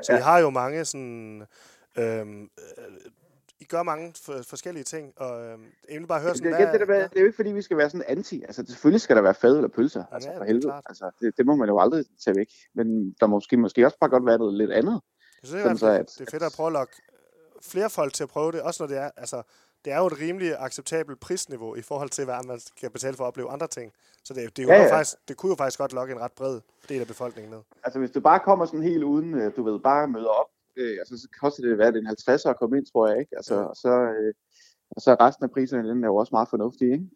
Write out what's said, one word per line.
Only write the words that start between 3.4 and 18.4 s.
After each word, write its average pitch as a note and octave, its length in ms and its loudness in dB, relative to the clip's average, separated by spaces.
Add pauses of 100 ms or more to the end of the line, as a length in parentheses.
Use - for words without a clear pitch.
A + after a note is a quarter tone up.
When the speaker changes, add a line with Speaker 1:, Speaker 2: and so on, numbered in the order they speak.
Speaker 1:
I - 60 -20
gør E3+ 180 -4
mange E3 340 -8
f-, C3 320 -14
forskellige D#3 340 -12
ting, D3+ 340 -14
og, A#2+ 280 -10
øhm, A2+ 180 -18 (280)
jeg D3+ 100 -12
vil E3+ 60 -16
bare D#3+ 140 -2
høre E3 80 -2
Speaker 2:
Det, F3 80 -2
Speaker 1:
sådan, E3 140 -2
Speaker 2:
det, E3 80 0 (100)
Speaker 1:
hvad G#3+ 100 2
Speaker 2:
det, G3+ 80 -2
det, G3+ 60 4
Speaker 1:
ja. G3 100 2
Speaker 2:
det F#3+ 120 -8
er F#3+ 40 0
jo F#3+ 60 6
ikke, A3 100 2
fordi G#3 160 -4
vi G3+ 100 -6
skal F3+ 160 -4
være D3 120 4
sådan E3+ 180 -8
anti. D#3 360 -4
Altså, A2 240 -10
selvfølgelig D#3+ 340 4
skal - 140 6
der A2 60 8
være F#2+ 120 8
fad B2 220 6
eller C3+ 140 2
pølser. A#2 400 -2
Speaker 1:
Ja, - 60 -14
Speaker 2:
Altså, C3+ 140 -12
Speaker 1:
ja, F3 60 -12
Speaker 2:
for - 40 -12
Speaker 1:
det G2+ 40 -8
er G2+ 40 -8
Speaker 2:
helvede. B2 200 2
Speaker 1:
klart. C#3 220 -8
Speaker 2:
Altså, G2 220 -12 (100)
det, A2+ 160 -2
det B2 80 4
må D3 100 4
man A#2 140 2
jo G2+ 100 4
aldrig C3+ 260 4 (200)
tage F#2+ 100 2
væk. G2+ 140 -2 (260)
Men A2 440 -2
der A2 80 4
må G#2 80 4
måske, G#2 220 0
måske A#2 280 4
også B2 140 2
bare D3+ 100 4
godt B2+ 160 2
være A#2 120 4
noget G#2+ 160 0
lidt G2+ 180 -2
andet. E3 300 0 (400)
Speaker 1:
Jeg B2+ 80 -20
synes F3 100 -8
i G#3 40 -6
Speaker 2:
Sådan A2+ 140 2
Speaker 1:
hvert - 20 -6 (180)
fald, - 100 -2
Speaker 2:
så, - 60 -20
at - 60 -20
Speaker 1:
det C3+ 80 -14
er - 40 -16
fedt D#3 120 -6
at D#3 120 -4
prøve D#3+ 120 -4
at D#3+ 60 -4
lokke C3+ 200 -4 (680)
flere G3+ 280 -4
folk D3 240 -4
til - 100 -6
at C3+ 60 -10
prøve D#3 220 -4